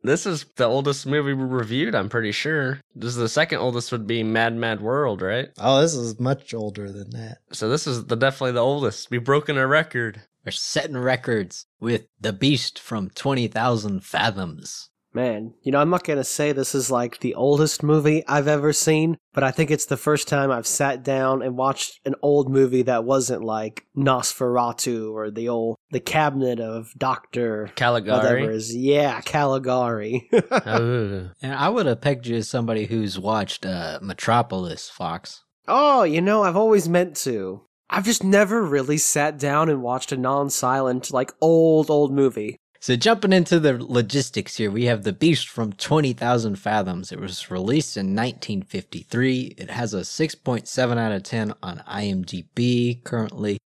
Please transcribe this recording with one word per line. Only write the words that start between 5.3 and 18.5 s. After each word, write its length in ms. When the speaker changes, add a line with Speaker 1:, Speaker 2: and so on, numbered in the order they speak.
Speaker 2:
Oh, 240
this 140
is 240
much 340
older 380
than 180
that. 300
Speaker 1:
So 180
this 180
is 180
the, 100
definitely 360
the 80
oldest. 500
We've 140
broken 340
a 80
record. 560
Speaker 3:
We're 60
setting 480
records 680
with 260
The 120
Beast 440
from 320
Twenty 380
thousand 560
Fathoms. 880
Speaker 4:
Man, 420
you 80
know, 80
I'm 100
not 140
gonna 220
say 260
this 240
is, 160
like, 300
the 140
oldest 460
movie 460
I've 220
ever 240